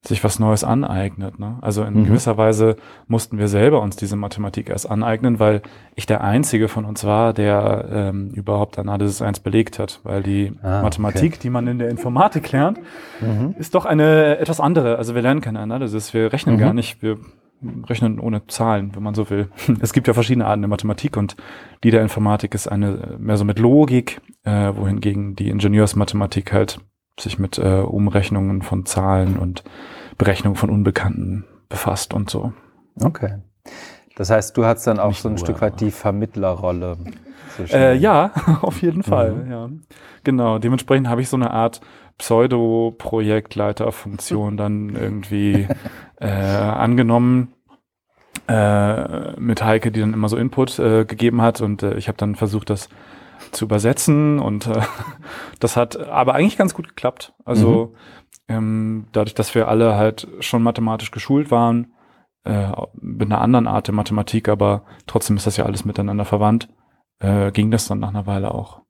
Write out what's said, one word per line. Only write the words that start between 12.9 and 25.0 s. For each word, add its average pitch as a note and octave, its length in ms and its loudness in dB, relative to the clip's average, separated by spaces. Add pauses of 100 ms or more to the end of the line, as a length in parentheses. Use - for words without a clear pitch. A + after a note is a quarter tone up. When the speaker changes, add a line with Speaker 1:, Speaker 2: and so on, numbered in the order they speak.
Speaker 2:
Mhm. A2+ 360 -2
Speaker 1:
ist - 160 -10
doch F3+ 120 2
eine D#3 520 4
etwas D#3+ 220 -2
andere. C#3+ 380 2
Also A#2+ 180 -4
wir B2 80 0
lernen C#3 180 2
keine A2 180 -6
Analysis, A2 540 -6
wir A2 200 2
rechnen C3 240 2
Speaker 2:
Mhm. - 20 2
Speaker 1:
gar B2 140 4
nicht, - 280 -4
wir G#2+ 160 -2 (680)
rechnen A2 320 0
ohne A2 260 -4
Zahlen, G#2 500 -2
wenn G2 60 -10
man G#2 140 -6
so G#2+ 160 -2
will. G2+ 260 -2
<laughs> - 240 0
Es - 100 -2
gibt C3 160 2
ja A#2 60 4
verschiedene A#2+ 320 2
Arten G#2 160 0
der G2+ 80 -2
Mathematik G#2 480 -4
und G2+ 180 -2 (480)
die A#2 60 6
der A2 140 6
Informatik G#2 500 0
ist G#2 140 -6
eine G2+ 500 -4
mehr G#2+ 200 0
so G2+ 80 2
mit G2+ 120 0
Logik, B2+ 640 4 (220)
äh, G2+ 320 0
wohingegen G2+ 600 -2